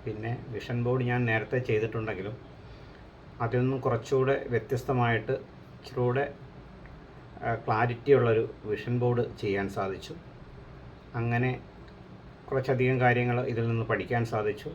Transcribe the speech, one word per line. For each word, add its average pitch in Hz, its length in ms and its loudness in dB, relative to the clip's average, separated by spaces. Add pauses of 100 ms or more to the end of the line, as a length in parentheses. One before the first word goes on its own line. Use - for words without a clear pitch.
പിന്നെ 113 440 -4
വിഷൻ 120 360 -4
ബോർഡ് 127 200 2
ഞാൻ 123 200 2
നേരത്തെ 110 340 2
ചെയ്തിട്ടുണ്ടെങ്കിലും 110 800 0 (1000)
അതിൽ 120 180 2
നിന്നും 131 220 2
കുറച്ചുകൂടെ 135 680 2
വ്യത്യസ്തമായിട്ട് 120 840 2 (400)
ഇച്ചിരൂടെ, 123 640 0 (1080)
ആ, 120 120 0
ക്ലാരിറ്റി 117 580 2
ഉള്ളൊരു 113 420 6 (100)
വിഷൻ 110 340 0
ബോർഡ് 120 380 2
ചെയ്യാൻ 98 320 0
സാധിച്ചു. 95 460 -4 (1000)
അങ്ങനെ 120 460 2 (920)
കുറച്ചധികം 127 500 4
കാര്യങ്ങൾ 123 460 4
ഇതിൽ 117 220 0
നിന്ന് 113 160 2
പഠിക്കാൻ 117 400 0
സാധിച്ചു. 113 500 -2